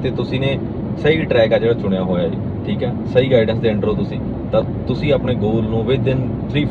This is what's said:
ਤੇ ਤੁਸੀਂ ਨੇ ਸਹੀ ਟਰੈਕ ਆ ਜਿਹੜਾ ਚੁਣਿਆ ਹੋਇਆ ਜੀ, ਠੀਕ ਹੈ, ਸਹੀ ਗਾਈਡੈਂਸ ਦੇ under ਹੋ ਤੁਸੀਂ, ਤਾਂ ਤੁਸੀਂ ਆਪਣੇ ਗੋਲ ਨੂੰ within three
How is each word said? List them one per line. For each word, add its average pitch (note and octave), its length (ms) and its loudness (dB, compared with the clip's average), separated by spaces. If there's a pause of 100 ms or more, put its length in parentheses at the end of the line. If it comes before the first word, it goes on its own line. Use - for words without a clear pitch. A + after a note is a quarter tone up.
ਤੇ B2+ 80 -2
ਤੁਸੀਂ B2+ 280 -4
ਨੇ C3+ 200 -2 (380)
ਸਹੀ D#3+ 240 2
ਟਰੈਕ G#2+ 320 4
ਆ G#2+ 40 6
ਜਿਹੜਾ A2+ 160 2
ਚੁਣਿਆ F#2+ 300 0
ਹੋਇਆ F2+ 240 0
ਜੀ, - 100 -4 (280)
ਠੀਕ - 180 -2
ਹੈ, B2 100 -2 (200)
ਸਹੀ C3 180 4
ਗਾਈਡੈਂਸ A2 280 4
ਦੇ A2+ 100 2
under G#2+ 180 0
ਹੋ G#2 60 2
ਤੁਸੀਂ, - 260 -2 (320)
ਤਾਂ G#2+ 100 2 (260)
ਤੁਸੀਂ D3 260 0
ਆਪਣੇ B2+ 220 0
ਗੋਲ A2 280 0
ਨੂੰ A2 220 0
within C3 320 2 (320)
three C#3+ 220 0